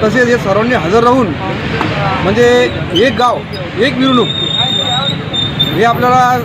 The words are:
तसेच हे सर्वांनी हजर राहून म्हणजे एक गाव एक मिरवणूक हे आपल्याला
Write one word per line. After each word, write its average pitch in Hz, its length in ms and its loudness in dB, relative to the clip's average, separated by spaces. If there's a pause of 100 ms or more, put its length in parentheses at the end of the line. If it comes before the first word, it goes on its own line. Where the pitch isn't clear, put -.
तसेच 233 240 2
हे 240 160 2
सर्वांनी 214 320 0
हजर 190 280 2
राहून 240 240 4 (960)
म्हणजे 220 240 2 (480)
एक 226 220 2
गाव 240 220 0 (400)
एक 247 180 0
मिरवणूक 254 300 2 (1500)
हे 185 80 2
आपल्याला 247 600 2